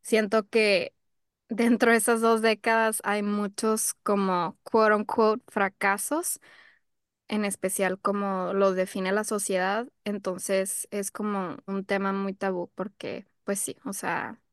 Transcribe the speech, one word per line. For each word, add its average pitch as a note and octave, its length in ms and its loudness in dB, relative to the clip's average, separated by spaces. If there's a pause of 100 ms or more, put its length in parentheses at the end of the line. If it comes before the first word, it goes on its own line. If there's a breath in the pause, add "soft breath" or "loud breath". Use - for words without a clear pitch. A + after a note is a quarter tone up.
Siento G#3+ 480 0
que G#3 460 2 (560)
dentro A#3 420 4
de A#3 60 6
esas A3+ 240 2
dos A3+ 200 4
décadas A3+ 600 2
hay G#3 180 -2
muchos G#3 720 -2 (100)
como F#3+ 640 0
quote A3 300 4
unquote G#3+ 540 0
fracasos, G3+ 920 -2 (880 soft breath)
en G#3+ 160 -2
especial F#3+ 560 -2
como G3 540 -2
los G3 220 4
define F#3 360 -2
la G#3 120 0
sociedad. G3+ 640 -2 (160)
Entonces G3 880 -4
es G3+ 200 -6
como G3+ 460 -4 (100)
un G3 180 -6
tema G3 280 0
muy G3 220 -4
tabú F#3 400 -4
porque, G3 520 -10 (180)
pues G3+ 160 -4
sí, - 240 -8
o G3+ 80 -8
sea F3+ 480 -6 (120)